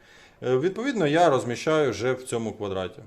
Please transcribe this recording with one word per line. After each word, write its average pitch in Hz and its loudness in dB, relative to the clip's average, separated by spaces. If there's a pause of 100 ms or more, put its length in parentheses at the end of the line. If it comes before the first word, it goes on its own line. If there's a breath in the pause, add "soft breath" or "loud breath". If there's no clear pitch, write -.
(440 loud breath)
Е, 127 2
відповідно, 190 0
я 160 6
розміщаю 131 0
вже 113 -2
в 127 -6
цьому 113 -4
квадраті. 95 -6